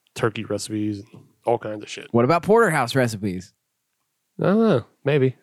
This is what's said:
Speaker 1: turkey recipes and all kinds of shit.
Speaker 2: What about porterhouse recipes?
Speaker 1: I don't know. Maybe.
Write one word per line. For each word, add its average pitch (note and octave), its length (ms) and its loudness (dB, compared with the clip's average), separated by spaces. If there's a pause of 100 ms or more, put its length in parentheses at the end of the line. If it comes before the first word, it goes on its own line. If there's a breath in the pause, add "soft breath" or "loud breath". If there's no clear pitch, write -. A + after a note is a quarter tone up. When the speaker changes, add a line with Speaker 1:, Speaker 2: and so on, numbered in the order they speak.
(160)
Speaker 1:
turkey A2+ 280 -2
recipes G#2 560 -6
and - 260 -20 (200)
all A#2 140 2
kinds G#2+ 240 -10
of - 60 -18
shit. - 220 -16
Speaker 2:
What A#2 140 4
about E3 160 2
porterhouse D#3+ 540 2
recipes? G#2+ 580 -2 (880)
Speaker 1:
I - 40 0
don't F#3+ 140 2
know. G3+ 260 2 (200)
Maybe. C#3 380 2